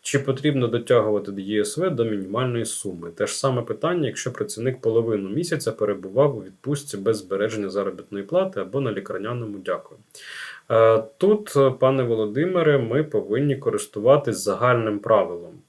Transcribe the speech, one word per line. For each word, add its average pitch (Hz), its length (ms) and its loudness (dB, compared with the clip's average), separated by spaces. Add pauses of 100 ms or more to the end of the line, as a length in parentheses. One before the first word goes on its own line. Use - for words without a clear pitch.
Чи - 180 -2
потрібно 135 480 0
дотягувати 107 640 2
до 98 100 -8
Є 104 240 0
С - 160 -8
В 185 80 0
до 120 160 0
мінімальної 110 600 -2
суми? 85 500 -8
Те 104 120 -2
ж - 100 -6
саме 127 240 0
питання, 156 460 -2
якщо 117 240 -6
працівник 117 500 -4
половину 113 480 0
місяця 147 420 -2
перебував 104 680 0
у 98 60 -10
відпустці 131 540 -8
без 104 200 0
збереження 101 520 -4
заробітної 98 540 -6
плати 180 360 -2
або 98 220 -4
на 120 100 -2
лікарняному. 104 760 -6
Дякую. - 340 -6 (720)
Е, 113 320 6 (140)
тут, 208 380 2 (240)
пане 131 240 4
Володимире, 139 760 2
ми 123 260 0
повинні 123 520 0
користуватись 110 800 2
загальним 110 640 0
правилом. 87 540 2 (160)